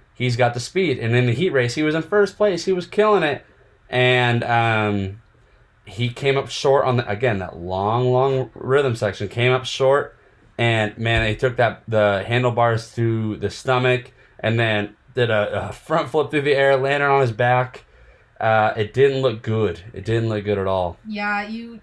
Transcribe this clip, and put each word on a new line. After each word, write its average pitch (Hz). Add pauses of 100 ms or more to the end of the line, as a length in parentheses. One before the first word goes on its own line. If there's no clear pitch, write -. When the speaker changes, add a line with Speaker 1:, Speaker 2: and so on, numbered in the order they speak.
(140)
Speaker 1:
he's 123
got 120
the 123
speed. 175
And 117
in 123
the 120
heat 170
race, 120
he 151
was 151
in 160
first 196
place. 196
He 190
was 180
killing 196
it. 147 (460)
And, 123
um, 107 (640)
he 117
came 139
up 135
short 139
on 123
the, -
again, 104
that 90
long, 101
long 131
rhythm 131
section, 101
came 120
up 127
short. 135 (420)
And, 113
man, 113
he 104
took 123
that, 113
the 104
handlebars 117
to 110
the 101
stomach 127 (280)
and 113
then 107 (180)
did 120
a, 101
a -
front 156
flip 143
through 151
the 139
air, 139
landed 139
on 139
his 123
back. 123 (560)
Uh, 110
it 104
didn't 135
look 113
good. 110 (120)
It 95
didn't 113
look 107
good 101
at 95
all. 92 (100)
Speaker 2:
Yeah, 208
you, 233